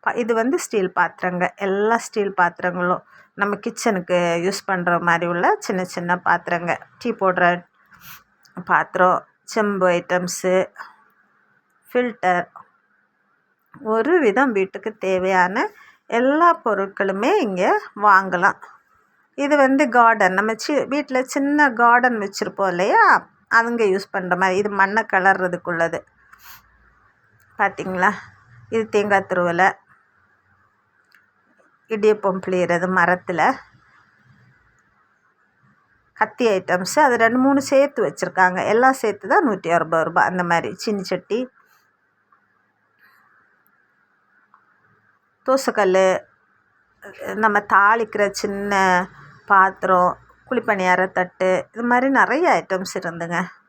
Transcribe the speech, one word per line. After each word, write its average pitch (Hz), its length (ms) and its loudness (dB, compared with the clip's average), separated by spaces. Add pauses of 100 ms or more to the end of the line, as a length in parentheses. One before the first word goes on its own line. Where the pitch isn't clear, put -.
ப-, - 180 -4
இது 226 180 -2
வந்து 254 240 0
ஸ்டீல் 190 340 -4
பாத்திரங்க. 180 480 -2 (200)
எல்லா 208 400 0
ஸ்டீல் 196 340 -4
பாத்திரங்களும் 180 640 -2 (340)
நம்ம 202 280 -2
கிச்சனுக்கு 196 520 -2 (280)
யூஸ் 190 240 -4
பண்ற 175 280 0 (120)
மாதிரி 170 240 0
உள்ள 214 200 0 (140)
சின்ன 185 180 -4 (100)
சின்ன 180 320 -4
பாத்திரங்க. 175 460 -2 (260)
டீ 240 120 -6 (100)
போடுற 180 240 0 (1200)
பாத்திரம், 180 480 2 (360)
செம்பு 202 420 0
ஐட்டம்ஸு, 180 600 -2 (1300)
ஃபில்டர், 185 560 -2 (1500)
ஒரு 226 180 0 (140)
விதம் 233 320 2
வீட்டுக்கு 196 340 -6 (140)
தேவையான 185 600 2 (540)
எல்லா 311 300 4 (140)
பொருட்களுமே 196 680 -2 (140)
இங்க 185 160 -4 (460)
வாங்கலாம். 190 520 2 (760)
இது 277 180 0 (100)
வந்து 269 180 2 (140)
கார்டன், 214 440 4
நம்ம 220 220 -4
சி-, 294 220 -2 (100)
வீட்ல 285 240 -4 (160)
சின்ன 285 360 2 (120)
கார்டன் 240 420 4
வச்சிருப்போம் 196 500 -4
இல்லையா, 262 280 2 (560)
அவங்க 233 240 0 (100)
யூஸ் 196 200 -4
பண்ற 180 280 -2
மாதிரி. 185 180 2
இது 208 100 -2 (100)
மண்ணை 196 220 2 (100)
கிளறதுக்குள்ளது. 175 880 0 (1600)
பாத்தீங்களா? 190 520 0 (640)
இது 220 100 -2 (100)
தேங்காய் 202 380 2
துருவலை, 175 360 0 (2250)
இடியப்பம் 208 500 0
பிழியறது 180 420 -2 (120)
மரத்துல, 175 420 2 (2750)
கத்தி 220 320 -2
ஐட்டம்ஸு, 185 440 -2 (100)
அது 240 180 2
ரெண்டு 247 220 2
மூணு 277 140 2 (100)
சேர்த்து 269 360 0
வச்சிருக்காங்க. 180 520 0 (140)
எல்லாம் 262 280 2
சேர்த்து 214 320 -4
தான் 359 160 2
நூற்றி 180 300 -2
அறுபது 160 300 -2
ரூபாய். 170 220 2
அந்த 180 220 -4
மாதிரி 165 180 -2 (140)
சீனி 202 260 -4
சட்டி, 196 300 -4 (4000)
தோசைக்கல்லு, 202 600 2 (1400)
நம்ம 208 200 2 (120)
தாளிக்கிற 214 460 2 (180)
சின்ன 202 320 -6 (800)
பாத்திரம், 185 600 2 (360)
குழிப்பணியார 190 540 0 (160)
தட்டு, 185 320 -2 (240)
இது 226 160 -8
மாதிரி 247 180 2 (100)
நிறைய 233 280 2 (140)
ஐட்டம்ஸ் 185 400 -6
இருந்துங்க. 170 380 -8 (320)